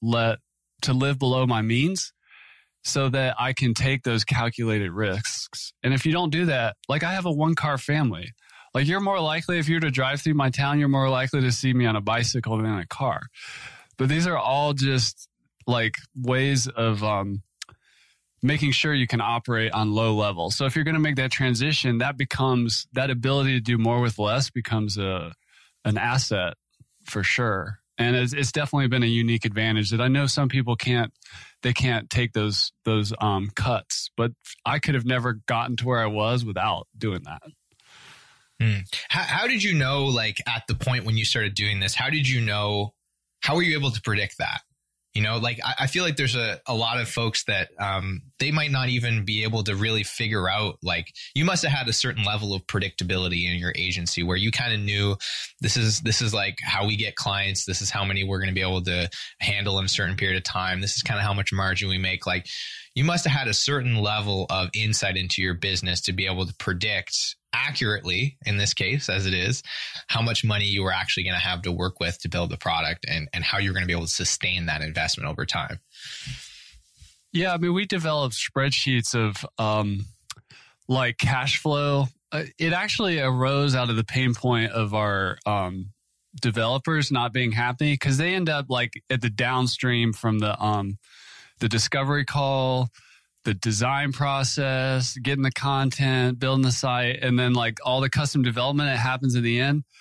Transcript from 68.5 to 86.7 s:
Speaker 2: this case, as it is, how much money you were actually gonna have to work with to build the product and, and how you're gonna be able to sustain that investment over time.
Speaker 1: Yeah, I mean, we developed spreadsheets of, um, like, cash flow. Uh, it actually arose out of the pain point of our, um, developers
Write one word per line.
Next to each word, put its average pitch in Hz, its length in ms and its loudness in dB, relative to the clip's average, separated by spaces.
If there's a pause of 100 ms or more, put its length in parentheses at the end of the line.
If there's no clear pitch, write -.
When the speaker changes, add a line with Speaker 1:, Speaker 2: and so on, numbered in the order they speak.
Speaker 2:
this 101 160 0
case, 117 340 -2
as 95 180 0
it 92 80 0
is, 98 300 0 (420)
how 117 160 0
much 117 220 0
money 104 220 2
you 98 180 0
were 92 80 0
actually 92 320 -2
gonna 90 120 -2
have 87 260 -2
to 90 100 -2
work 87 260 -2
with 85 220 -2
to - 80 -6
build 85 200 -2
the - 80 -6
product 82 520 -2
and, 76 240 -4
and 87 100 -6
how 98 160 -2
you're 98 160 0
gonna 90 120 -2
be 90 60 0
able 85 120 -2
to 80 40 -4
sustain 90 580 -2
that 76 160 -4
investment 78 460 -4
over 78 160 -4
time. - 360 -6 (1500)
Speaker 1:
Yeah, 180 200 0
I 175 40 0
mean, 175 180 2
we 202 120 0
developed 156 500 0
spreadsheets 135 800 0
of, 107 280 0 (140)
um, 104 480 0 (800)
like, 127 320 0
cash 131 400 2
flow. 143 480 2 (240)
Uh, 151 140 -4 (120)
it 165 160 0
actually 185 480 0
arose 135 540 2
out 123 160 2
of 113 60 0
the 113 80 2
pain 127 280 2
point 117 380 2
of 107 240 -2
our, 101 500 0
um, 95 480 -2 (480)
developers 127 720 0